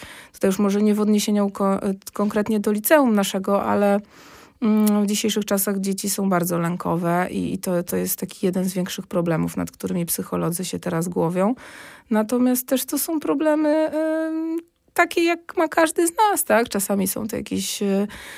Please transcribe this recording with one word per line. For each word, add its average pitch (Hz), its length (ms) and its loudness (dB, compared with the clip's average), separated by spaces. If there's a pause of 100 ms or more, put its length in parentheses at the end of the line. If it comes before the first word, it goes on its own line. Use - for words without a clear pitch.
(340)
tutaj - 160 0
już 190 100 0
może 202 220 2
nie 208 140 4
w 208 60 0
odniesieniu 208 480 2
ko-, 196 340 0
e, 202 100 -2 (200)
konkretnie 208 460 0
do 214 120 0
liceum 233 440 4
naszego, 196 480 0
ale, 202 360 2 (640)
mm, 214 420 4
w 202 40 2
dzisiejszych 208 380 -2
czasach 196 340 0
dzieci 190 300 -2
są 196 200 -2
bardzo 175 300 0
lękowe 175 720 0
i, 180 220 -4
i 190 40 -4
to, 180 260 -2
to 180 120 -6
jest 185 240 -2
taki - 260 -6
jeden 185 200 0
z 185 80 -2
większych 185 340 -6
problemów, 170 500 -2
nad 175 140 -4
którymi 185 340 -4
psycholodzy 170 600 -4
się 175 140 -6
teraz 170 280 -4
głowią. 180 480 0 (540)
Natomiast 247 580 2
też 254 180 0
to 294 140 -4
są 330 200 -2
problemy, 302 500 2
em, 320 880 0 (360)
takie, 339 300 2
jak 339 340 -2
ma 330 100 2
każdy 330 400 2
z 339 100 -2
nas, 415 260 4
tak? 233 260 2
Czasami 196 380 -2
są 220 200 -4
to 214 80 -6
jakieś, 196 480 -4
e, 196 240 2 (300)